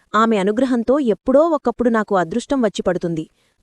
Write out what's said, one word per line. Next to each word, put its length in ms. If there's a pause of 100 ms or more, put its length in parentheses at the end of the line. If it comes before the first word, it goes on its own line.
(140)
ఆమె 240
అనుగ్రహంతో 600
ఎప్పుడో 480
ఒకప్పుడు 420
నాకు 260
అదృష్టం 460
వచ్చి 200
పడుతుంది" 480 (340)